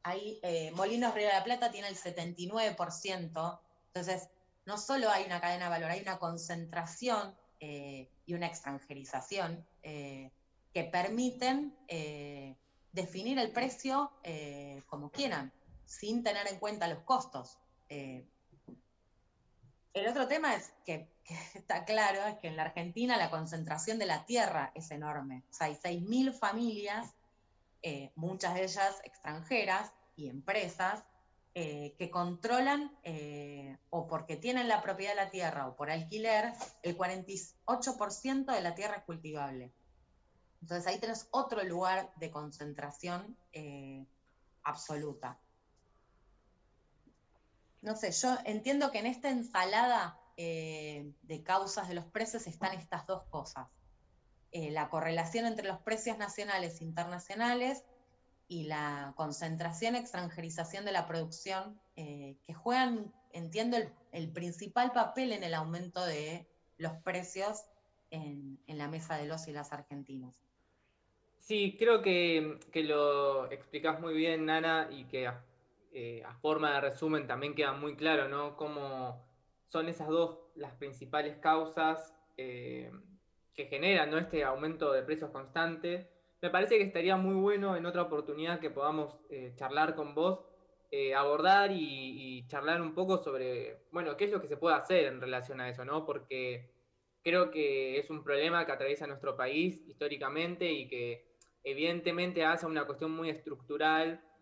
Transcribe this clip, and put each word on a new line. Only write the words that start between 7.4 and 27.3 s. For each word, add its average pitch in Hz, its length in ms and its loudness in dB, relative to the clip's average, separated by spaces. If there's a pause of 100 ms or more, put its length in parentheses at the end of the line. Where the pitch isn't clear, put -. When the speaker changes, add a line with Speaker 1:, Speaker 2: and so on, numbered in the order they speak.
Speaker 1:
eh, 143 500 -10 (180)
y 170 80 -4
una 170 120 -2
extranjerización, 147 1200 -6 (160)
eh, 139 480 -10 (420)
que 165 120 0
permiten, 247 920 0 (120)
eh, 143 680 -8 (360)
definir 190 480 -2
el 220 100 2
precio, 269 640 0 (100)
eh, 143 640 -8
como 147 240 -10
quieran, 175 420 -2 (320)
sin 226 380 -2
tener 202 240 0
en 196 140 -6
cuenta 208 260 -2
los 170 140 -2
costos. - 580 -2 (300)
Eh, 135 360 -8 (1700)
el 202 120 0
otro 247 220 2
tema 294 260 4
es - 180 -6 (120)
que, 160 240 -6 (160)
que 165 100 -10
<laughs> 165 240 -12
está 165 260 -2
claro, 202 440 4
es 208 100 -4
que - 80 -10
en 160 100 -6
la 156 60 0
Argentina 175 540 0
la 165 140 2
concentración 160 680 -2
de 202 80 0
la 156 200 0
tierra 190 500 2
es 160 160 -10
enorme. 143 580 -6
O - 20 -18
sea, 160 140 0
hay 147 80 -2
seis 175 280 -4
mil 247 300 4
familias, 214 800 -2 (680)